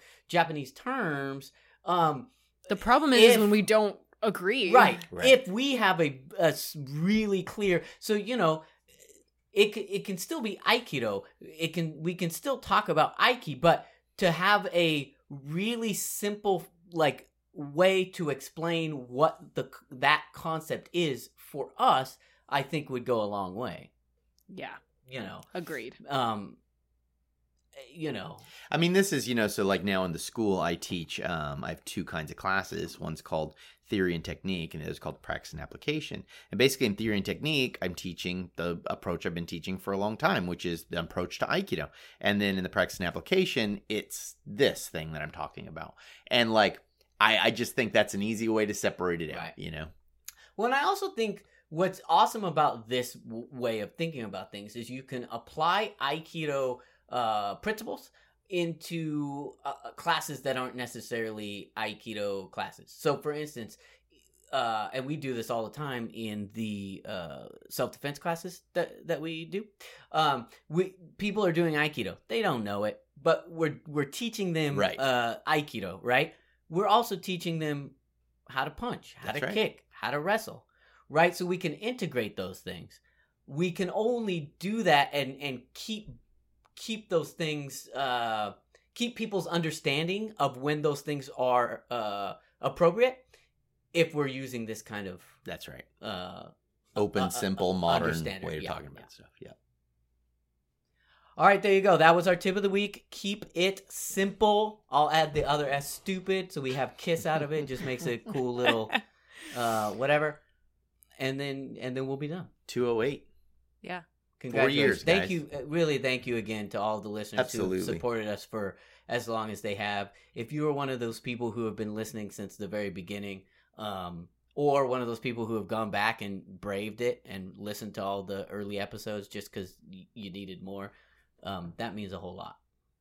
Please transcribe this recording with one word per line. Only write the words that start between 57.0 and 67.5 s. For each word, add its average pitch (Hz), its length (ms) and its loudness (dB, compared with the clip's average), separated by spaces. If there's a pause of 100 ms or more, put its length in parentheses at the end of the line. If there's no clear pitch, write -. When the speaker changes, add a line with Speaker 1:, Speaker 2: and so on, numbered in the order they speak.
Speaker 1:
uh, 107 460 0
principles 220 540 -6 (400)
into, 151 1040 -4 (100)
uh, 139 100 -6 (120)
uh, - 60 -12
classes 156 500 -2
that 131 160 0
aren't 127 180 -6
necessarily 110 1000 -6
Aikido 104 720 -6
classes. - 460 -12
So, 147 200 0
for 151 140 -6
instance, 147 460 -8 (720)
uh, 113 400 0
and 131 140 -4
we 151 100 -4
do 135 200 -4
this 113 160 -4
all 117 120 0
the 107 120 -8
time 127 380 -6
in 104 400 -6
the, 101 540 -6
uh, 78 380 -8 (240)